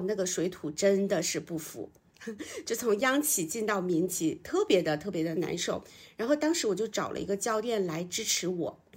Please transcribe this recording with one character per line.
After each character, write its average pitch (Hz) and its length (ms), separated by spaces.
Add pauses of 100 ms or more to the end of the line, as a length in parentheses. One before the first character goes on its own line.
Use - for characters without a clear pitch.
那 214 80
个 190 120
水 170 240
土 - 200
真 196 380
的 185 160
是 160 160
不 165 180
服。 - 320 (340)
<laughs> 226 440
就 233 80
从 220 240
央 262 220
企 185 240
进 214 200
到 208 140
民 180 280
企， 165 360
特 403 220
别 185 180
的， 151 140
特 202 120
别 170 140
的 165 120
难 170 220
受。 - 260 (340)
然 226 100
后 294 80
当 311 180
时 247 140
我 190 80
就 220 100
找 202 260
了 - 80
一 - 60
个 196 120
教 220 240
练 220 260
来 165 160
支 180 220
持 - 220
我， 170 360 (140)